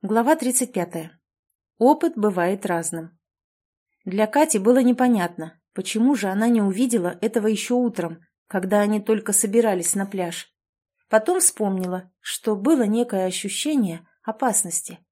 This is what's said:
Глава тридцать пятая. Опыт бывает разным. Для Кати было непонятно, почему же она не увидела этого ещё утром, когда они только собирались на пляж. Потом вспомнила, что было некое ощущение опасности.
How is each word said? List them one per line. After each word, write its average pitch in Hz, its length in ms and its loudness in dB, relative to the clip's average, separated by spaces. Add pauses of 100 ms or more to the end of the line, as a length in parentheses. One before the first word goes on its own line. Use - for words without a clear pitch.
(100)
Глава 233 260 4
тридцать 254 360 -2
пятая. 170 480 -6 (560)
Опыт 311 400 4
бывает 196 480 0
разным. 165 540 -4 (880)
Для 202 200 0
Кати 277 320 2
было 233 200 4
непонятно, 233 840 0 (140)
почему 220 400 0
же 202 140 -2
она 202 200 0
не 233 140 4
увидела 196 580 0
этого 220 260 0
ещё 220 300 0
утром, 180 480 -2 (220)
когда 190 340 0
они 208 220 0
только 214 320 -2
собирались 208 600 0
на 196 120 -2
пляж. 185 440 -8 (600)
Потом 269 300 2
вспомнила, 185 720 -2 (100)
что - 360 -4
было 247 300 2
некое 208 400 -2
ощущение 196 840 -4 (140)
опасности. 220 760 -4 (140)